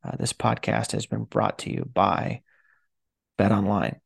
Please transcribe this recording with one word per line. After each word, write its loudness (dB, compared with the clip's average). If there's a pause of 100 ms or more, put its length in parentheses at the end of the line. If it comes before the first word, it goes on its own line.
Uh, -8
this -4
podcast 0
has -4
been -6
brought 0
to -8
you -6
by 2 (960)
BetOnline. 2